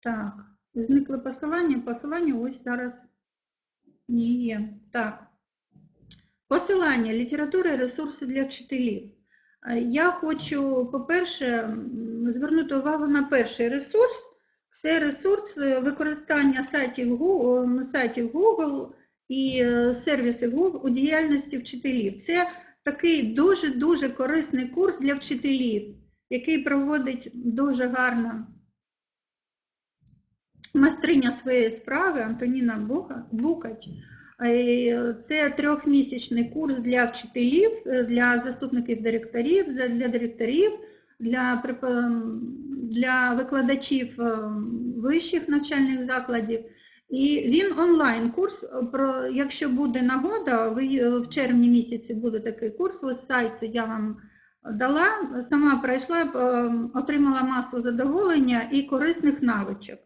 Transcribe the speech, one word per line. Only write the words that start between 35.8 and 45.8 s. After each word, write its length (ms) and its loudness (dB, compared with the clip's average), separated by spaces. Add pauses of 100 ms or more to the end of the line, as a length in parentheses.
курс 340 -2
для 260 2
вчителів, 640 2 (160)
е, 160 0
для 380 2
заступників 600 -4
директорів, 680 0
за-, 180 -2
для 200 0
директорів, 640 0 (480)
для 440 0
препо-, 760 -2 (520)
для 420 2
викладачів, 840 0
е, 180 0 (580)
вищих 520 -2
навчальних 580 0